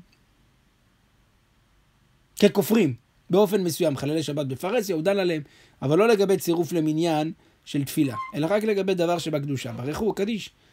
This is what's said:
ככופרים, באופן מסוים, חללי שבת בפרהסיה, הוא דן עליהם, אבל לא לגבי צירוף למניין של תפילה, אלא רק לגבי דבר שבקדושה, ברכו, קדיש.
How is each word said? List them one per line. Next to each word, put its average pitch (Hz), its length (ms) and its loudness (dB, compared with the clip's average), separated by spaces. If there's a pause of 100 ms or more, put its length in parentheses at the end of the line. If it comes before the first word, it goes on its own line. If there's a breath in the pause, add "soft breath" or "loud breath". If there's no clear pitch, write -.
(2500)
ככופרים, 202 520 4 (360)
באופן 202 320 4
מסוים, 160 340 0
חללי 147 260 -4
שבת 147 240 -4
בפרהסיה, 190 480 -4
הוא 156 80 -2
דן 196 160 2
עליהם, 170 240 -2 (400 soft breath)
אבל 147 160 2
לא 220 100 6
לגבי 196 280 4
צירוף 170 360 -2
למניין 156 600 0 (320 soft breath)
של 143 200 -4
תפילה, 135 320 -2 (180)
אלא 151 160 -2
רק 208 140 2
לגבי 196 300 0
דבר 175 240 0
שבקדושה, 143 540 -4
ברכו, 147 420 -4
קדיש. 202 360 -4 (220 soft breath)